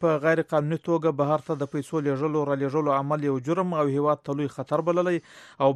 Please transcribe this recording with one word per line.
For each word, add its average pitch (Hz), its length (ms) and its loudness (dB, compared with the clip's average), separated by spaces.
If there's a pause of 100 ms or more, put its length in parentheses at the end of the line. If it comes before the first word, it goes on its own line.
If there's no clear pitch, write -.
په 156 220 2
غیر 160 180 4 (100)
قانوني 151 240 0 (120)
توګه 160 320 2
بهر 147 280 0
ته 151 140 -2
د - 100 -6
پیسو 151 320 -4
لیږلو 147 440 0
رالېږلو 139 500 0
عمل 147 300 -2
یو 135 60 0 (140)
جرم 180 300 -2
او 147 40 2 (120)
هیواد 147 340 0
ته 143 120 -4
لوی 139 60 -2 (100)
خطر 151 320 -2
بللی 175 280 0 (460)
او 139 120 6